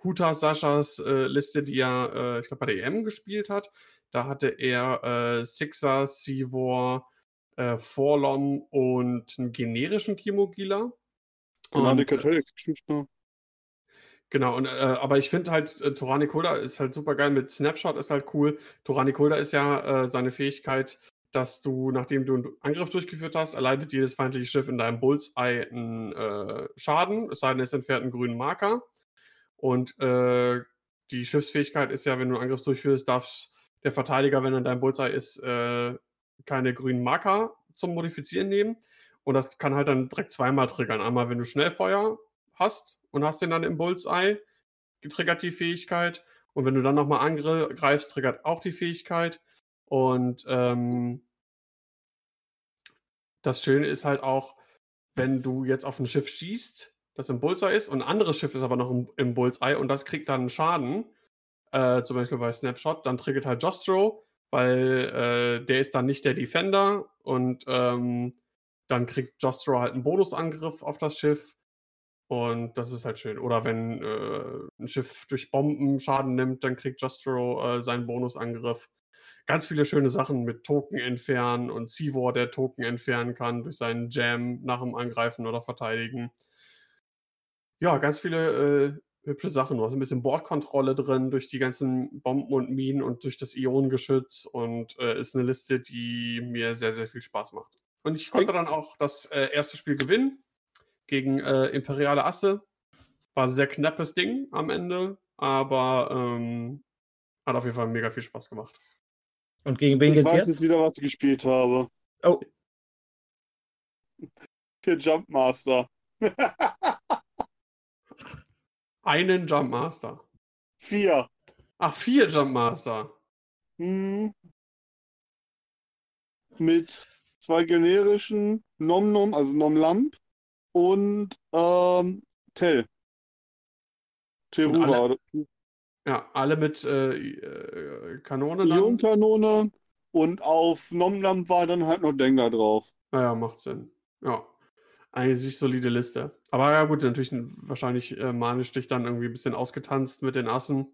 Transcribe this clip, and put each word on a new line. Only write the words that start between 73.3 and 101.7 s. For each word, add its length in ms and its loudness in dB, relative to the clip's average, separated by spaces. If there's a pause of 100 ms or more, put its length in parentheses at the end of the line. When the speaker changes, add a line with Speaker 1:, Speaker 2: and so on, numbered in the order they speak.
Speaker 1:
Oder 260 0
wenn, 380 -2
äh, 640 -6 (120)
ein 80 -10
Schiff 380 -8
durch 240 -6
Bomben 500 0
Schaden 340 0
nimmt, 300 -2
dann 120 0
kriegt 260 -8
Jostro, 720 -2
äh, 60 -4
seinen 240 -4
Bonusangriff, 840 -6 (580)
ganz 200 0
viele 180 2
schöne 260 2
Sachen 340 -2
mit 200 -6
Token 340 -2
entfernen 720 -2
und 200 -8
Sivor, 420 -2
der 180 0
Token 340 -4
entfernen 500 -2
kann 280 -4
durch 140 -10
seinen 340 -4
Jam 520 -2
nach 180 -2
dem 140 -6
Angreifen 520 -4
oder 140 -4
Verteidigen. 680 -6 (1500)
Ja, 180 4
ganz 220 0
viele, 640 2
äh, 120 -6 (260)
hübsche 260 -6
Sachen. 280 0
Du 60 0
hast 80 -2
ein 80 -4
bisschen 220 -2
Bordkontrolle 720 0
drin 360 0
durch 180 -2
die 100 -8
ganzen 640 -2
Bomben 300 -2
und 180 0
Minen 320 -2
und 220 -6
durch 120 -6
das 180 -12
Ionengeschütz 920 0
und, 520 -6
äh, 200 0
ist 160 -8
eine 100 0
Liste, 360 -2
die 600 -8
mir 340 -4
sehr, 180 -2
sehr 160 -6
viel 120 -12
Spaß 320 -8
macht. 260 -16 (260)
Und 120 -2
ich 140 -12
konnte 220 2
Speaker 2:
Klingt 140 0
Speaker 1:
dann 60 -4
auch 240 -6
das, 300 -2
äh, 260 0
erste 240 -2
Spiel 200 -4
gewinnen 460 0 (640)
gegen, 340 0
äh, 280 2
Imperiale 560 0